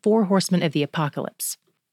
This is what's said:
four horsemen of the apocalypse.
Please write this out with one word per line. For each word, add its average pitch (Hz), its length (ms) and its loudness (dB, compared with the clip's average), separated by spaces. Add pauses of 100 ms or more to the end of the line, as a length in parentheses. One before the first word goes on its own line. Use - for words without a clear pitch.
four 214 220 2
horsemen 180 360 2
of 165 120 -2
the 147 100 0
apocalypse. - 760 -6 (360)